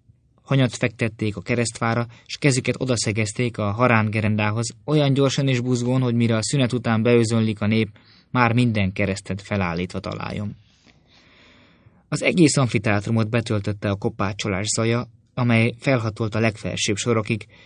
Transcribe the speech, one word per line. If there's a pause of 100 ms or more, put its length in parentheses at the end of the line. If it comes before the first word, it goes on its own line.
(420)
hanyat
fektették
a
keresztfára, (180)
s
kezüket
odaszegezték
a
harángerendához, (100)
olyan
gyorsan
és
buzgón,
hogy
mire
a
szünet
után
beözönlik
a
nép, (420)
már
minden
keresztet
felállítva
találjon. (1500)
Az
egész
amfiteátrumot
betöltötte
a
kopácsolás
zaja, (260)
amely
felhatolt
a
legfelsőbb
sorokig, (200)